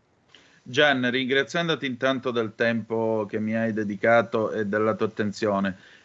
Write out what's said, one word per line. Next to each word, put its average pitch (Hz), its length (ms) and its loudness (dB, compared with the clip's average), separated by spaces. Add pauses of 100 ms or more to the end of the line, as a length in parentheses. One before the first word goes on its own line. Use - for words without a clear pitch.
(640)
Gian, 131 480 2
ringraziandoti 135 760 0
intanto 131 440 -2
del 113 240 -2
tempo 113 720 0
che 107 120 -4
mi 110 160 -2
hai 113 160 -2
dedicato 110 800 2
e 107 120 -2
della 107 300 0
tua 107 120 -2
attenzione, 101 720 -2 (280)